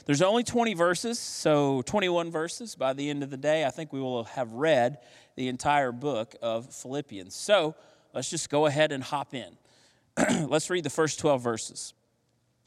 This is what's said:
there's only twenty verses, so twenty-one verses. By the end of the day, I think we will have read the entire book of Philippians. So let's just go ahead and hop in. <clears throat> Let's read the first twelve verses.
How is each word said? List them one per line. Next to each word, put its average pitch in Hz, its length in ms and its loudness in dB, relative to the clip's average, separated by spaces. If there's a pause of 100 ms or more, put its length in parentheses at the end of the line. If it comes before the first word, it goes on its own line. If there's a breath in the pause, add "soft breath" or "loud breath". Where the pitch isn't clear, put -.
there's 143 160 2
only 214 220 4
twenty 233 320 0
verses, 175 440 2
so 143 640 2
twenty-one 175 500 0
verses. 170 440 -6
By 135 180 0
the 143 160 -4
end 143 140 -4
of 135 60 -8
the 139 60 -10
day, 151 300 2
I 127 60 0
think 160 200 -10
we 135 80 -6
will 127 260 -2
have 117 280 -6
read 139 460 4 (360 loud breath)
the 127 140 -4
entire 143 420 2
book 120 500 -4
of 117 320 -4
Philippians. 107 600 -10
So 170 400 2 (380 soft breath)
let's - 160 -4
just - 200 -6
go 151 180 4
ahead 147 240 4
and 131 120 -6
hop 143 300 -6
in. 104 240 -12 (580 soft breath)
<clears throat> 185 320 2
Let's 151 220 0
read 180 140 -2
the 143 80 -4
first 156 280 0
twelve 143 220 4
verses. - 520 -6 (720)